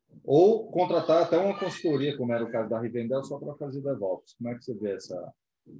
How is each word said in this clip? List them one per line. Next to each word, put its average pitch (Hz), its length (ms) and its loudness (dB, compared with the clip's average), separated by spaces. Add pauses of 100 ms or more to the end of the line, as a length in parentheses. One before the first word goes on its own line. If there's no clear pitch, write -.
(220)
ou 180 480 6
contratar 165 520 4
até 165 160 2
uma 196 200 2
consultoria, 147 600 -2
como 120 160 -2
era 117 100 0
o 110 60 -6
caso 110 180 -2
da 113 100 -2
Rivendell, 120 460 -4
só 143 140 -10
pra 143 160 -10
fazer 139 260 -10
DevOps. 107 540 -4
Como 120 160 -8
é 120 40 -6
que 120 100 -14
você 127 100 -6
vê 101 180 -4
essa, 90 420 -10 (460)